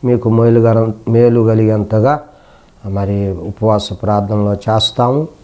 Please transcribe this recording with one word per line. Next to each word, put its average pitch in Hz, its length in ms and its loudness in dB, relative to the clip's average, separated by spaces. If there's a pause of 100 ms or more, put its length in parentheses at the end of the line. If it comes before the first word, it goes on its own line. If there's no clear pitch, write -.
మీకు 120 260 0
మేలుగర-, 113 640 2 (160)
మేలు 117 320 4
కలిగేంతగా 110 800 0 (640)
మరి 98 520 -4 (100)
ఉపవాస 107 440 -2
ప్రార్థనలో 104 640 -2
చేస్తాము. 120 760 -2 (160)